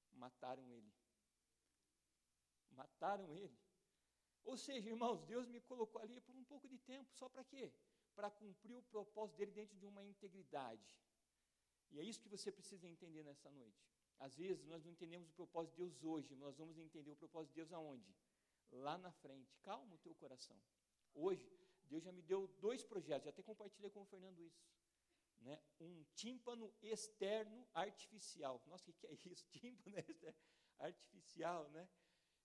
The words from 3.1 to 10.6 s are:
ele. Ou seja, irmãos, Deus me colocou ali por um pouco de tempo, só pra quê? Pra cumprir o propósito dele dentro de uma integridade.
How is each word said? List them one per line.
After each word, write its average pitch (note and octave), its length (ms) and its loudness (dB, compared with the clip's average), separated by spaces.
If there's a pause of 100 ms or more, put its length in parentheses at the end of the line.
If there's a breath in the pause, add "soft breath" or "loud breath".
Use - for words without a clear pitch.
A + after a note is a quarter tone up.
ele. D#3+ 240 -12 (840 soft breath)
Ou B3 140 -6
seja, A#3 320 -4
irmãos, A#3+ 340 2
Deus A#3+ 240 -4
me A#3+ 140 -12
colocou A#3 400 -6
ali A#3 200 -12
por B3 140 -20
um C4 80 -14
pouco C#4+ 240 -16
de B3+ 120 -16
tempo, B3+ 340 -14
só B3+ 160 -12
pra C4 140 -14
quê? B3+ 280 -10 (440 soft breath)
Pra G3+ 160 -4
cumprir G#3+ 440 -16
o B3 80 -16
propósito G#3 540 -8
dele G3+ 140 -2
dentro G#3 260 -12
de F#3+ 80 -16
uma G3+ 180 -14
integridade. D3+ 840 -8 (1040 soft breath)